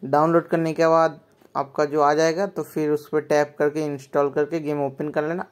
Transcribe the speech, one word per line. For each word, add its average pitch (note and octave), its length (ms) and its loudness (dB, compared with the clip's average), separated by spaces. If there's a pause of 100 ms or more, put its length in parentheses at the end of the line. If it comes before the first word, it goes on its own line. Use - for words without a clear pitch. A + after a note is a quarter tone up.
डाउनलोड D#3 440 2
करने E3 260 -2
के E3 140 2
बाद D#3+ 320 2 (360)
आपका C#3 300 -2
जो D3 160 0
आ D3 120 4
जाएगा D#3+ 340 0
तो F3 160 -8
फिर D3+ 260 -4
उस D3 200 -2
पर D3+ 120 0
टैप D3 380 0
करके D3+ 260 0
इंस्टॉल C#3+ 440 -2
करके D3+ 300 -2
गेम D3 220 -4
ओपन C#3 280 -6
कर D3+ 140 -2
लेना, E3 280 -6